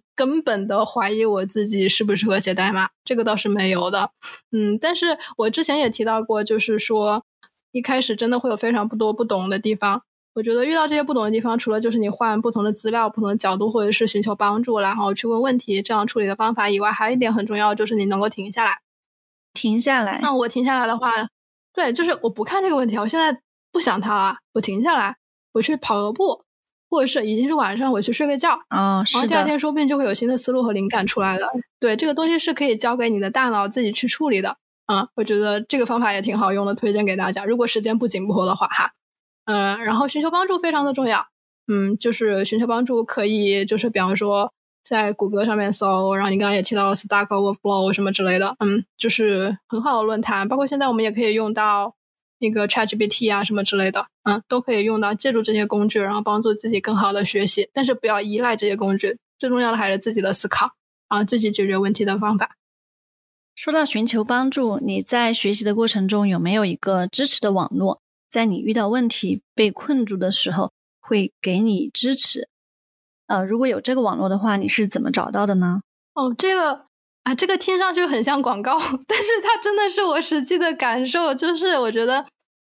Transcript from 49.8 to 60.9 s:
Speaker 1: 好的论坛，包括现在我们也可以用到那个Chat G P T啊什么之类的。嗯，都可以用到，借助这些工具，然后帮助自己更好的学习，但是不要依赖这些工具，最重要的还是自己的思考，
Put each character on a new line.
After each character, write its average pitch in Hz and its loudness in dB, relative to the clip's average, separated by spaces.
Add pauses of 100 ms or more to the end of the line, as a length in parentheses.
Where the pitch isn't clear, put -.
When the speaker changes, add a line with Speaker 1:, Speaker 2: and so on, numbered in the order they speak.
Speaker 1:
好 254 0
的 220 0
论 220 0
坛， 202 -2
包 254 -4
括 277 0
现 277 -4
在 277 0
我 240 0
们 220 0
也 220 0
可 220 -4
以 214 2
用 220 -2
到 208 0 (440)
那 220 0
个 208 0
Chat 220 0
G 214 -4
P 214 2
T 214 -2
啊 202 0
什 214 -4
么 202 0
之 202 -2
类 190 2
的。 196 -4 (180)
嗯， 208 0
都 247 0
可 247 -2
以 208 2
用 220 0
到， 208 0
借 262 -2
助 226 2
这 220 -2
些 208 2
工 208 0
具， 214 0
然 202 0
后 208 -2
帮 214 2
助 220 2
自 220 -6
己 202 0
更 214 -2
好 196 2
的 202 0
学 202 0
习， - 0
但 277 0
是 254 2
不 - -2
要 208 2
依 208 -4
赖 240 2
这 208 -2
些 202 0
工 196 0
具， 202 -2 (220)
最 262 -2
重 247 2
要 233 2
的 226 0
还 196 0
是 190 2
自 220 -2
己 214 0
的 190 2
思 196 -2
考， - 0 (360)